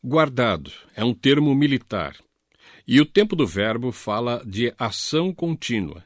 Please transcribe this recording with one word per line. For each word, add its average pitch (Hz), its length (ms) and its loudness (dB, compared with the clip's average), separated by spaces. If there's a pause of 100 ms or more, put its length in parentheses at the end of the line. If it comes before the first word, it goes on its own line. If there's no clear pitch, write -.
Guardado 123 680 0 (240)
é 104 80 -4
um 120 120 2
termo 143 400 4
militar, 127 600 -2 (720)
e 131 140 6
o 147 60 4
tempo 208 280 2
do 151 120 2
verbo 110 440 -2
fala 117 540 -4
de 113 340 -2
ação 156 540 -2
contínua 110 720 -6